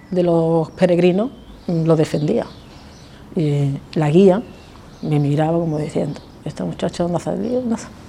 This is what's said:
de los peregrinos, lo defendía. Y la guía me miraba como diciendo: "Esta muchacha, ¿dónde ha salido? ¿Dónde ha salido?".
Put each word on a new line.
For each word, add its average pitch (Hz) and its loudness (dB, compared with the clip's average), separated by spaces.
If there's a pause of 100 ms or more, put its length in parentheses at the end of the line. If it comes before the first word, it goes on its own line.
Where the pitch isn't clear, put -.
(100)
de 180 0
los 165 2
peregrinos, 180 2 (380)
lo 165 2
defendía. 160 0 (920)
Y 143 0 (240)
la 151 0
guía 190 6 (600)
me 151 0
miraba 147 2
como 160 -2
diciendo: 156 -4 (240)
"Esta 180 -8
muchacha, - -4
¿dónde 170 -2
ha - -14
salido? 208 -4
¿Dónde 233 -2
ha 214 -4
salido?". - -18